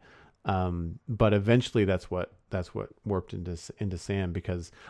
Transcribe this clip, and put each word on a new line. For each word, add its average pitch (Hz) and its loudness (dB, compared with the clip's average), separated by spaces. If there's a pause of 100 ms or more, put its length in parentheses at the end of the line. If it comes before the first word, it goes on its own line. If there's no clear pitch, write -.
(460)
um, 90 0
but 107 4
eventually 113 4
that's 92 0
what, 90 -4 (160)
that's 90 -6
what 104 -6 (160)
warped 98 -2
into 90 -6
S-, - -10
into 92 -2
Sam, 98 -2
because 87 -4 (180)